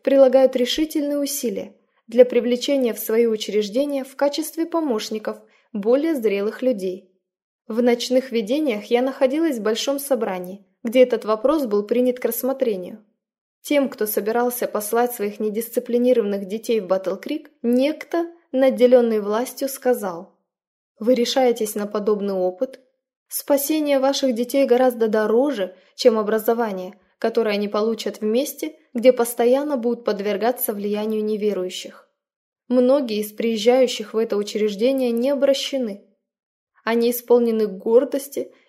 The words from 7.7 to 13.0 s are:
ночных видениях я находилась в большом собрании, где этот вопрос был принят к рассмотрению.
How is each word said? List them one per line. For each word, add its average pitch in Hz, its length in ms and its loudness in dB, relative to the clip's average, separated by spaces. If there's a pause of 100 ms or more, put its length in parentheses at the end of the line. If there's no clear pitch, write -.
ночных 247 480 0
видениях 226 540 -2
я 240 160 2
находилась 269 560 0
в 208 40 -8
большом 226 380 -2
собрании, 196 640 -4 (180)
где 247 200 6
этот 240 220 2
вопрос 269 400 0
был 208 180 0
принят 247 340 0
к - 60 -12
рассмотрению. 226 800 -4 (580)